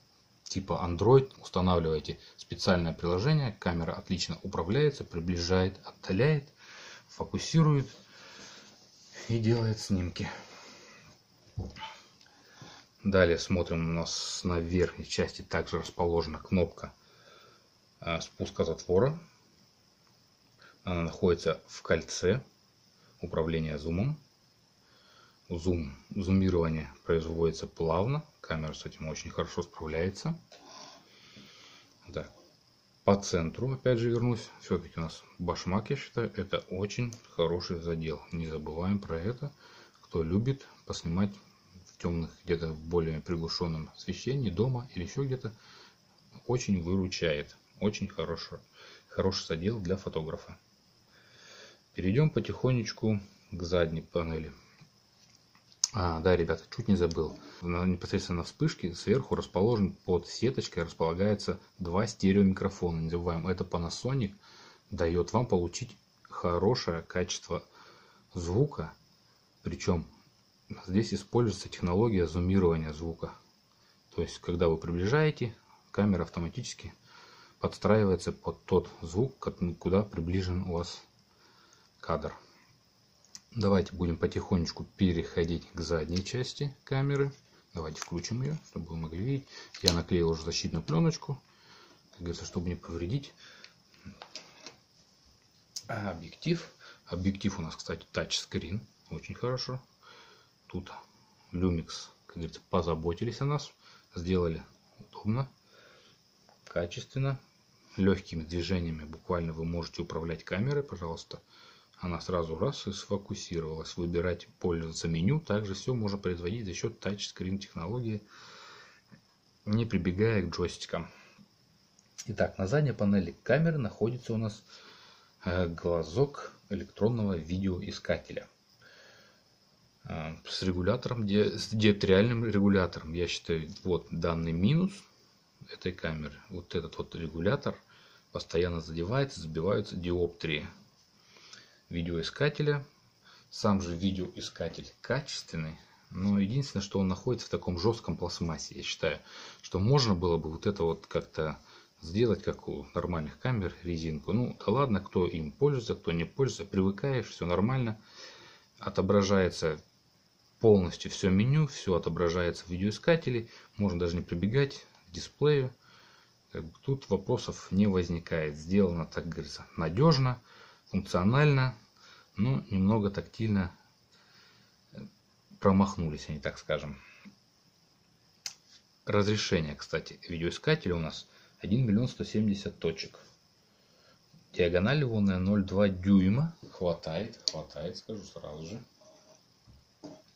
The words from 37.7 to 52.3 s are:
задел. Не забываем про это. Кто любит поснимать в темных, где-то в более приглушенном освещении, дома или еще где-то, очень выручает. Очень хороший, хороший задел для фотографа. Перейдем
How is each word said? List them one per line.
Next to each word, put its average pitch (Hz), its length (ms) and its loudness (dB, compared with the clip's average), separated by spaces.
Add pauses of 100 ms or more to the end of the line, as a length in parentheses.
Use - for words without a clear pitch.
задел. 80 500 -4
Не 82 160 -4
забываем 80 540 -2
про 82 200 -6
это. 123 300 -6 (520)
Кто 85 200 -4
любит 107 460 0 (180)
поснимать 98 460 -2 (540)
в - 160 -20
темных, 85 280 -2 (140)
где-то 82 280 -2
в 78 80 -10
более 80 400 0
приглушенном 82 760 -4
освещении, 123 560 -4
дома 120 440 0
или 90 100 -4
еще 139 200 -4
где-то, 127 280 -6 (920)
очень 107 360 0
выручает. 87 720 0 (220)
Очень - 300 0
хороший, 82 500 -6 (500)
хороший - 380 0
задел 95 340 0
для 87 160 0
фотографа. 80 600 -6 (1400)
Перейдем 117 360 4